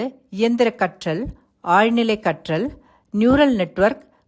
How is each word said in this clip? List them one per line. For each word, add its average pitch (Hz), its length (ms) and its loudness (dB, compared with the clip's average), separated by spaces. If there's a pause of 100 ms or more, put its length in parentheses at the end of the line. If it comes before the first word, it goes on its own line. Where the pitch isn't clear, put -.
(300)
இயந்திர 233 440 0
கற்றல், 180 480 -4 (380)
ஆழ்நிலை 226 580 0
கற்றல், 175 480 -4 (480)
நியூரல் 254 400 4
நெட்வொர்க் 190 480 -2 (260)